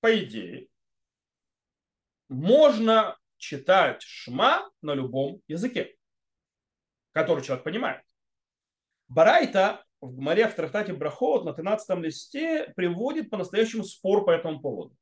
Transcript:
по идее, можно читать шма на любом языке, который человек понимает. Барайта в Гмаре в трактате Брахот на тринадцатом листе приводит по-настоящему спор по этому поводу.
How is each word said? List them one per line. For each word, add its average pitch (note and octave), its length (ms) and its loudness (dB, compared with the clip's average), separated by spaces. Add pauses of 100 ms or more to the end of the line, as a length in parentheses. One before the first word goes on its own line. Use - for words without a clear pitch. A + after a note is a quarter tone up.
по A3+ 180 4
идее, A2+ 500 -10 (1600)
можно A3 880 4 (180)
читать D#3 680 2
шма B3+ 680 -2 (100)
на D3+ 140 -4
любом C3 520 -6
языке, G3 480 -6 (1160)
который D#3 320 0
человек C3+ 200 -6
понимает. A3 380 -6 (1040)
Барайта G3 760 4 (160)
в B2 140 -16
Гмаре E3 340 0
в G#3+ 60 -6
трактате F3+ 400 -4
Брахот E3+ 500 -2
на D#3 80 -6
тринадцатом F#3 500 -4
листе D4+ 760 -6
приводит G#3 520 -4
по-настоящему A3 560 -2
спор G3 400 0
по F3+ 60 2
этому D#3 300 0
поводу. G2+ 420 -10